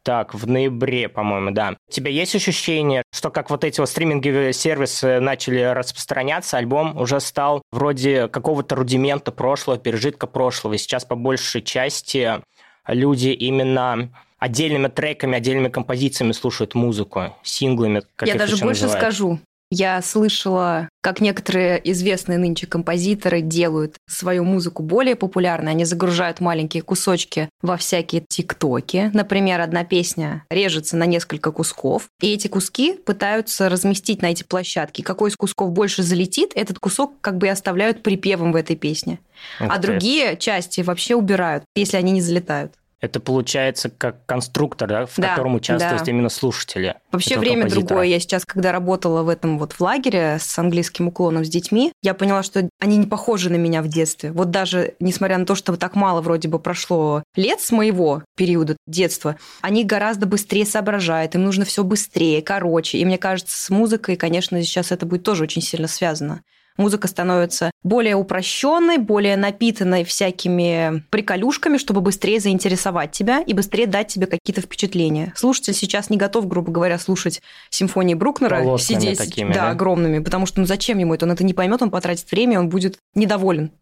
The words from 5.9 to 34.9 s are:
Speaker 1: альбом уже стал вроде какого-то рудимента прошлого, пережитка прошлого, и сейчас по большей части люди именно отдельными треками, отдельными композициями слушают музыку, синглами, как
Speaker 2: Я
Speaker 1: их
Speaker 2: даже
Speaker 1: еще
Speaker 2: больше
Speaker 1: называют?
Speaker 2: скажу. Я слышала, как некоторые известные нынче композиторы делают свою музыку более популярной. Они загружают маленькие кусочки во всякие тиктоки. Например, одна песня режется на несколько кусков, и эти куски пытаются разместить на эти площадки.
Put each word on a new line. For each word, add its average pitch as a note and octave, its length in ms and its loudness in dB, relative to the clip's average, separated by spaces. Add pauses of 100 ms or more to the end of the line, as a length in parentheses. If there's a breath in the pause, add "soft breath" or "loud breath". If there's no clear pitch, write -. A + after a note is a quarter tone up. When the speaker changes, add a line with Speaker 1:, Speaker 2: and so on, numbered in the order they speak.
Speaker 1:
альбом D3 400 0
уже B2+ 220 0
стал C#3+ 420 0 (100)
вроде C3+ 580 2
какого-то C#3 460 -2
рудимента C3 580 0
прошлого, C3+ 440 0
пережитка A#2 480 -2
прошлого, B2 500 -2
и - 20 -2
сейчас B2 260 -4
по B2 120 -4
большей A#2+ 460 -2
части B2+ 800 -2 (460 soft breath)
люди B2+ 400 2
именно B2+ 840 0 (300 soft breath)
отдельными C#3 480 0
треками, C#3+ 500 -2
отдельными C3 320 0
композициями B2+ 640 -2
слушают - 440 -4
музыку, G#2 680 -2
синглами, A#2 580 0 (140)
как - 140 -2
Speaker 2:
Я G#3 60 0
Speaker 1:
их G#3+ 40 -2
Speaker 2:
даже G#3 160 2
Speaker 1:
еще G3 100 0
Speaker 2:
больше B3 180 0
Speaker 1:
называют? G#3+ 200 0
Speaker 2:
скажу. F#3+ 360 0 (320)
Я F#3 300 0
слышала, F#3 880 0 (140)
как F#3+ 180 -2
некоторые F#3 580 2 (120)
известные F3+ 480 0
нынче E3+ 260 0
композиторы F3 760 0
делают D#3+ 560 0 (120)
свою F3+ 340 -2
музыку F3 380 0
более A#3 340 2
популярной. F3 580 0
Они E3 120 2
загружают F3 540 0
маленькие E3 420 -2
кусочки F3 680 -2 (120)
во F3+ 160 0
всякие E3+ 500 -2
тиктоки. F3 880 -2
Например, G3 480 2
одна E3+ 220 0
песня E3 680 -2
режется E3 480 0
на E3 80 2
несколько E3+ 460 0
кусков, - 560 -2 (120)
и G#3 140 0
эти G#3 140 -4
куски B3 460 0
пытаются G#3 760 -2
разместить F#3+ 540 0
на E3+ 80 2
эти E3+ 100 -4
площадки. - 600 -4